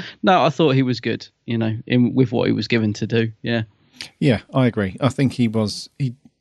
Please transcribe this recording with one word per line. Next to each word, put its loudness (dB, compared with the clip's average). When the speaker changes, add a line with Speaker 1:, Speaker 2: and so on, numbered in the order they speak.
Speaker 1:
no, 4
I 4
thought 2
he 4
was -2
good, -6
you -4
know, -2
in, 2
with 2
what 0
he 2
was -4
given 0
to -6
do. -2
Yeah. -4
Speaker 2:
Yeah, 2
I 2
agree. -2
I 2
think 0
he 0
was, -4
he, -4